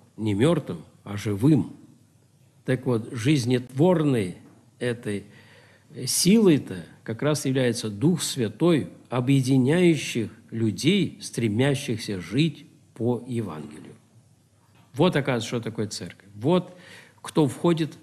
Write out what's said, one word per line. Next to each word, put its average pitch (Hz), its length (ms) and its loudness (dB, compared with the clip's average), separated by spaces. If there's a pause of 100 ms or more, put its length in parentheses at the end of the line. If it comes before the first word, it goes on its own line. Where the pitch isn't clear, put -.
(160)
Не 107 180 -2
мертвым, 107 500 0 (200)
а 101 140 -10
живым. 104 580 2 (880)
Так 131 220 -2
вот, 117 260 -2
жизнетворной 127 1300 2 (420)
этой 110 460 -6 (800)
силой-то 147 800 4 (180)
как 113 180 -6
раз 147 240 -2
является 127 440 -2
Дух 127 320 0
Святой, 131 680 0 (200)
объединяющих 135 1200 2 (180)
людей, 113 720 0
стремящихся 117 1000 -2
жить 135 460 -2 (300)
по 117 320 -2
Евангелию. 78 640 -8 (1000)
Вот, 175 220 2
оказывается, 127 320 0
что 120 140 -4
такое 110 260 -6
церковь. - 460 -12
Вот 165 420 0 (460)
кто - 260 0
входит 160 560 -2